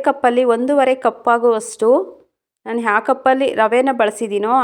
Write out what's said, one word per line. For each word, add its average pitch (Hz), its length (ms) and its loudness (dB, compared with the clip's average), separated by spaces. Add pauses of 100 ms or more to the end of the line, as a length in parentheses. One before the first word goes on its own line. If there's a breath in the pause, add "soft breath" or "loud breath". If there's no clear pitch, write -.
ಕಪ್ಪಲ್ಲಿ 247 380 0 (100)
ಒಂದೂವರೆ 262 400 0 (120)
ಕಪ್ಪಾಗುವಷ್ಟು 226 840 0 (760)
ನಾನು 233 220 -6
ಯಾವ 208 220 2
ಕಪ್ಪಲ್ಲಿ 262 380 0 (120)
ರವೆನ 240 300 2 (100)
ಬಳಸಿದ್ದೀನೋ 214 540 -2 (100)